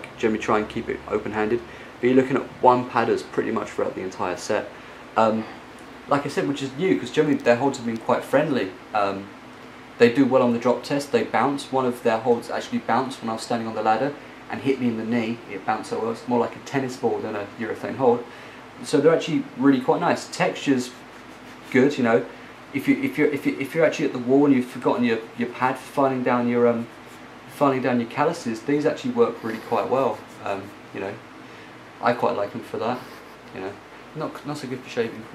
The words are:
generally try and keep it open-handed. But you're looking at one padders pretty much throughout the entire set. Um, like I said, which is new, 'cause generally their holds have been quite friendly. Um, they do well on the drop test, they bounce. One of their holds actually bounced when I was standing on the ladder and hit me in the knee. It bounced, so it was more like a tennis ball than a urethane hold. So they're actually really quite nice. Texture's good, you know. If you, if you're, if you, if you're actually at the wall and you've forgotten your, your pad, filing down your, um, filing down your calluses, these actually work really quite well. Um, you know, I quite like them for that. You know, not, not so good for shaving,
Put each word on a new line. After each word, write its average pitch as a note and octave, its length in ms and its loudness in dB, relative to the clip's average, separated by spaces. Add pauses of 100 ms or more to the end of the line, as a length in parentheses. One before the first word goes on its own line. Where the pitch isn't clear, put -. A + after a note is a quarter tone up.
(180)
generally G#2+ 240 0
try A2 180 2
and G#2+ 100 -2
keep - 180 -6
it - 200 -4
open-handed. G#2+ 520 -2 (400)
But A#2+ 80 2
you're B2+ 80 6
looking C3 220 4
at B2+ 60 0 (180)
one B2 260 6
padders A2+ 360 0
pretty A2 280 -2
much A#2 180 -2
throughout - 260 -2
the - 60 -6
entire F#2 360 -4
set. G2+ 320 -2 (480)
Um, A2 280 4 (640)
like C#3 180 2
I C#3+ 40 -4
said, D3+ 180 0
which C#3 140 -2
is C3+ 160 -4
new, E3+ 220 2
'cause A#2+ 100 -6
generally D#3 280 2
their A#2 180 4
holds B2+ 240 2
have A#2 80 -6
been A2+ 100 -2
quite - 260 0
friendly. C3+ 480 0 (220)
Um, G2 340 -2 (720)
they A#2+ 160 8
do C#3 120 6
well B2+ 180 6
on A#2+ 100 4
the A#2 60 0
drop A#2+ 240 2
test, C#3+ 280 -2
they A2+ 120 2
bounce. C3+ 480 0
One C3 140 0
of A#2+ 180 -2
their A2+ 160 4
holds A#2+ 320 0
actually - 280 -4
bounced B2 420 0
when A#2 80 -4
I A2+ 40 -2
was A2+ 80 -6
standing A2+ 260 -4
on A2 80 -8
the G#2+ 60 -2
ladder A2+ 320 2 (380)
and A2+ 100 -6
hit C3 180 0
me B2 100 2
in A2 80 0
the A2 80 -4
knee. A#2 340 0 (120)
It G2 140 -10
bounced, A2 240 -2
so A#2 80 -2
it G#2+ 80 -2
was A2+ 220 -4
more A#2+ 120 2
like A#2 160 -2
a - 40 -14
tennis C3 360 -4
ball A2 240 0
than G#2+ 160 -6
a G2+ 120 -6 (120)
urethane G#2+ 360 -6
hold. B2 280 4 (600)
So C#3+ 160 2
they're D#3+ 160 8
actually D#3 280 0 (140)
really C3 240 6
quite D#3 200 2
nice. D#3 260 0
Texture's D3 640 0 (800)
good, C3+ 260 4
you B2+ 60 2
know. A#2+ 200 4 (500)
If C3+ 160 0
you, C3 120 4
if C3 160 -2
you're, D3 120 4
if C#3 160 -2
you, C#3 120 0
if C3+ 160 -6
you're D#3+ 120 4
actually D3 220 2
at - 40 -2
the C3 80 -4
wall B2+ 260 6
and C#3+ 80 8
you've B2 120 4
forgotten B2 400 0
your, A2+ 140 2 (180)
your A#2 100 -2
pad, C3 300 -2
filing C3+ 460 0
down B2 260 2
your, A#2+ 180 6
um, A#2 200 2 (600)
filing C3+ 340 2
down B2 200 2
your A#2 80 -4
calluses, C#3 540 -2
these D3 220 0
actually D3 260 0
work A#2 300 2
really A2+ 180 -6
quite G#2+ 300 -2
well. B2 300 2 (240)
Um, G2+ 200 -4 (300)
you G2+ 60 -8
know, G2 140 -6 (880)
I A#2 100 4
quite B2 240 0
like G2+ 160 -2
them A2+ 100 -8
for - 180 -8
that. A#2+ 200 -2 (540)
You F#2+ 80 -10
know, F#2+ 100 -8 (440)
not, D3+ 300 -8
not D3 120 -6
so C#3 100 -10
good B2 140 -6
for - 80 -16
shaving, A2+ 340 -2 (120)